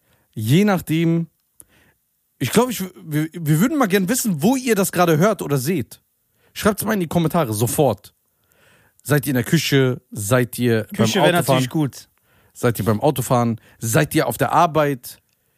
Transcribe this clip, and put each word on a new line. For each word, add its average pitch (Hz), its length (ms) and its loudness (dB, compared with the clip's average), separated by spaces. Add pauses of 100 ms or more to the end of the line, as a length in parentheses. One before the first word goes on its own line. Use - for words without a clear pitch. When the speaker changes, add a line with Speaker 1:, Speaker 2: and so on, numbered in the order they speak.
(320)
Speaker 1:
je 127 320 2
nachdem. 165 640 0 (1080)
Ich 135 120 -6
glaub, 247 180 2
ich, 185 140 -8 (220)
wir, 156 280 -4
wir 156 280 0
würden 302 180 2
mal 254 80 2
gern 185 220 0
wissen, 190 340 -2
wo 254 140 4
ihr 247 180 -2
das 190 180 0
gerade 170 240 2
hört 190 240 2
oder 143 160 -2
seht. 131 460 -4 (500)
Schreibt's 208 320 -2
mal 220 100 -2
in 196 60 -2
die 165 60 -2
Kommentare, 156 480 0
sofort. 113 580 -2 (920)
Seid 139 220 0
ihr 147 40 -2
in 131 60 -2
der 120 80 0
Küche? 135 560 0 (100)
Seid 120 480 -2
ihr 117 260 0
Speaker 2:
Küche - 360 -2
Speaker 1:
beim 156 100 4
Speaker 2:
wär 175 80 2
Speaker 1:
Autofahren? 165 60 0
Speaker 2:
natürlich 127 260 0
gut. - 380 -4 (440)
Speaker 1:
Seid 120 280 -2
ihr 98 40 -6
beim 104 160 0
Autofahren? 120 600 0 (180)
Seid 147 380 0
ihr 139 100 0
auf 127 100 -4
der 127 140 0
Arbeit? 147 680 0 (400)